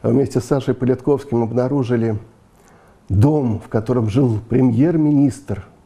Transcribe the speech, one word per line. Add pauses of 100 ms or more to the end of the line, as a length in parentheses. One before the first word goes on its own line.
вместе
с
Сашей
Политковским
обнаружили (880)
дом,
в
котором
жил (100)
премьер-министр (200)